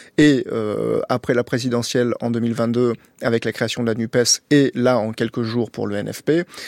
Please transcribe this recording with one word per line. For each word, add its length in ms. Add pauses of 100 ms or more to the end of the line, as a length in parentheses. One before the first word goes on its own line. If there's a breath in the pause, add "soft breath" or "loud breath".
(180 loud breath)
et, 340
euh, 560
après 280
la 80
présidentielle 760
en 120
deux 80
mille 160
vingt-deux, 380 (280 soft breath)
avec 240
la 60
création 320
de 40
la 60
nupes, 240 (320)
et 240
là, 240
en 160
quelques 300
jours 260
pour 160
le 120
N 140
F 120
P, 200 (240 loud breath)